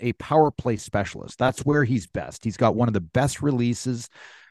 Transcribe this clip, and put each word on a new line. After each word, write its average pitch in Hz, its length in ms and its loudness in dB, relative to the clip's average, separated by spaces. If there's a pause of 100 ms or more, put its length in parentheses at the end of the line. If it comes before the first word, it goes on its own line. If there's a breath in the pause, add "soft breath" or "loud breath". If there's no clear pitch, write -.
a 120 140 -2
power 151 360 4
play 117 260 -2
specialist. - 640 -6
That's - 260 0
where 147 200 4
he's 117 240 0
best. - 360 -10
He's 107 140 -4
got 110 160 4
one 120 140 2
of 107 60 0
the 98 60 2
best 127 400 -2
releases 120 720 -2 (400 loud breath)